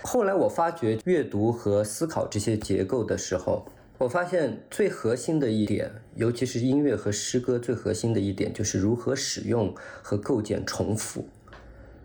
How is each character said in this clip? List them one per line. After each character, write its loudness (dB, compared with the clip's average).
后 2
来 2
我 4
发 0
觉 0
阅 4
读 2
和 2
思 -2
考 -2
这 -4
些 2
结 0
构 0
的 0
时 -4
候， -2
我 0
发 0
现 0
最 2
核 0
心 0
的 2
一 2
点， -2
尤 2
其 -2
是 -2
音 4
乐 4
和 0
诗 -2
歌 0
最 -2
核 -2
心 0
的 2
一 0
点， -2
就 -4
是 0
如 4
何 0
使 -4
用 0
和 -2
构 2
建 -2
重 -2
复， -6